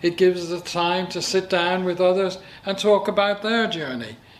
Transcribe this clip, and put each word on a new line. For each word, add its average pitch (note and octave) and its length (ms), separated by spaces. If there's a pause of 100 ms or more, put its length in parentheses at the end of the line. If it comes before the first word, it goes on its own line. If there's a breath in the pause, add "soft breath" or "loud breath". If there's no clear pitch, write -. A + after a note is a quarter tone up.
It E3+ 160
gives F3+ 340
us F3 120
the - 60
time F3 400
to F3+ 120
sit F#3 300
down F3+ 340
with F3+ 160
others F#3 380 (260 loud breath)
and G3 140
talk G3+ 300
about G3+ 340
their A3 240
journey B2+ 500 (240 loud breath)